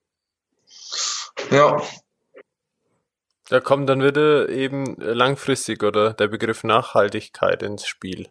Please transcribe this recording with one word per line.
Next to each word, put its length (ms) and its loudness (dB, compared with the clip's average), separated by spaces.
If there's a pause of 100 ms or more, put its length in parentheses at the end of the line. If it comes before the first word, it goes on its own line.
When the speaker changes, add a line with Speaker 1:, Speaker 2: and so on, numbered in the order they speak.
(1500)
Speaker 1:
Ja. 280 4 (1700)
Speaker 2:
Da 100 4
kommt 280 0
dann 140 2
wieder 480 4
eben 480 -4
langfristig, 880 -2
oder, 300 2
der 160 0
Begriff 340 -6
Nachhaltigkeit 1000 0
ins 240 -8
Spiel. 460 -10